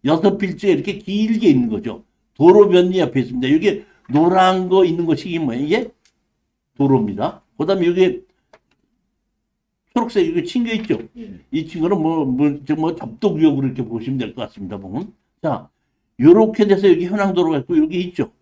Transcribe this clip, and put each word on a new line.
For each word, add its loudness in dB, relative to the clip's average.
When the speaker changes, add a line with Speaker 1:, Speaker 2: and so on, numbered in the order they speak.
Speaker 1:
여섯 2
필지가 -2
이렇게 -4
길게 0
있는 2
거죠. -8
도로 6
변이 2
옆에 0
있습니다. -4
여기 0
노란 2
거 4
있는 0
것이 -2
이게 -4
뭐예요? -4
이게 -2
도로입니다. 0
그다음에 -2
여기 0
초록색 0
이거 -2
친 -4
게 -4
있죠. -4
Speaker 2:
예. -18
Speaker 1:
이 -4
친구는 -2
뭐, -2
뭐, -2
저 -2
뭐 -2
접독구역으로 -2
이렇게 -6
보시면 -8
될 -8
것 -10
같습니다. -14
보면 -12
자, -6
요렇게 6
돼서 2
여기 2
현황도로가 0
있고 -2
여기 0
있죠. -6